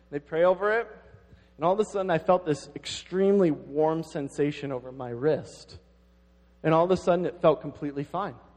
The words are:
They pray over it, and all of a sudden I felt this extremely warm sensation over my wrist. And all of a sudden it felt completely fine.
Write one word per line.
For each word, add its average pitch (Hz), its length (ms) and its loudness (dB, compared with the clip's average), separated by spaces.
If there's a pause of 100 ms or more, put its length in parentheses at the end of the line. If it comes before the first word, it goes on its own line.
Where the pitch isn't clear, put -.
(100)
They 143 80 -6
pray 160 240 -2
over 190 380 4
it, 226 80 -6 (680)
and 147 80 -2
all 175 80 4
of 208 60 0
a 214 60 2
sudden 190 260 -4
I 160 80 2
felt 180 260 2
this 151 300 -2
extremely 190 800 2
warm 156 500 0
sensation 143 680 -4
over 127 180 -8
my 127 200 -10
wrist. 123 680 -4 (840)
And 156 100 4
all 165 100 6
of 180 60 2
a 185 60 4
sudden 175 300 0
it - 140 -8
felt 160 200 4
completely 143 420 -8
fine. 175 320 -8 (220)